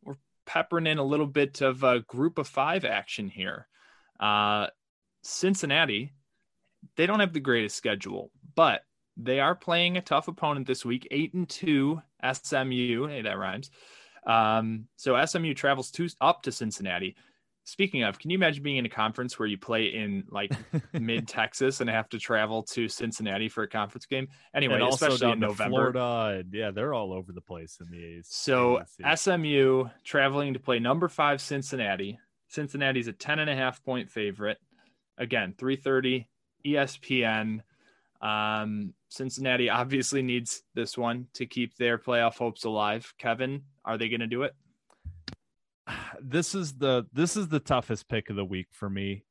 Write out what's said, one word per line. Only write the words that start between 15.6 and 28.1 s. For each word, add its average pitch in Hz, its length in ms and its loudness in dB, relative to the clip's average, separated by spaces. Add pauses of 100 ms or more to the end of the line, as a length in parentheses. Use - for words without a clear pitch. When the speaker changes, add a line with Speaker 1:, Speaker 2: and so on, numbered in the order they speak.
Speaker 1:
to, 170 160 -2 (140)
up 156 220 4
to 131 80 -4
Cincinnati. 95 640 -4 (480)
Speaking 196 400 0
of, 101 160 0
can 147 100 -8
you 175 60 0
imagine 160 260 2
being 139 160 -2
in 123 80 0
a 110 40 -2
conference 113 500 -2
where 110 80 0
you 101 100 -2
play 113 280 0
in, 101 440 -2
like, 101 220 -6 (220)
Speaker 2:
<laughs> - 200 -4
Speaker 1:
mid 113 340 -2
Texas 131 540 -2
and 120 80 -2
have 113 200 0
to 117 100 -8
travel 110 440 0
to 117 260 -4
Cincinnati 107 580 -4
for 110 160 -6
a 107 40 -6
conference 107 380 -6
game? 131 220 -4 (260)
Anyway, 135 220 2
Speaker 2:
And 117 80 4
also 135 240 4
Speaker 1:
especially 131 120 4
Speaker 2:
down 120 140 4
Speaker 1:
in 113 80 0
Speaker 2:
to 107 60 2
Speaker 1:
November. 107 440 2
Speaker 2:
Florida, 117 480 0
and 92 140 -10
yeah, 107 180 -4
they're 117 220 -4
all 104 200 -4
over 92 180 -10
the 87 100 -12
place 85 380 -14
in 85 100 -16
the 85 140 -16
A's. 85 260 -16